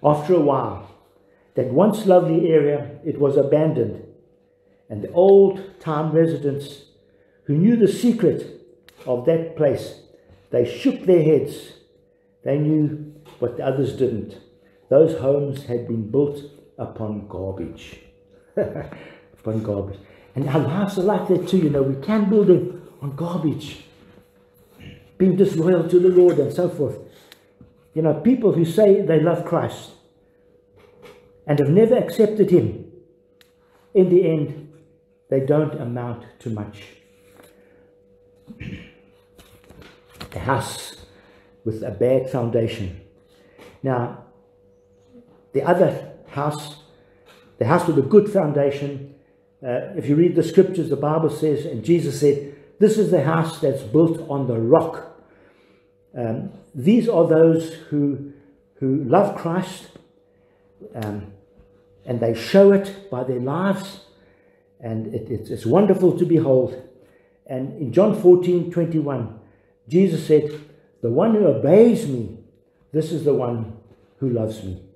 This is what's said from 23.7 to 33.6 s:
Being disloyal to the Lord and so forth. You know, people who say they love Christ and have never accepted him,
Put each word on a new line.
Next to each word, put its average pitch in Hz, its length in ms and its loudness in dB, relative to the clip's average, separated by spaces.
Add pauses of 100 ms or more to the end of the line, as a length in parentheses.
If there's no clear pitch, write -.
Being 185 180 2
disloyal 170 520 2
to 175 100 4
the 180 100 4
Lord 180 300 6
and 139 140 0
so 180 160 -2
forth. 135 300 -6 (960)
You 156 80 -2
know, 156 120 2
people 220 380 2
who 165 120 2
say 196 360 4
they 160 200 2
love 160 240 0
Christ 127 460 -6 (1600)
and 147 120 0
have 143 120 2
never 226 260 4
accepted 214 540 0
him, 139 360 0 (1080)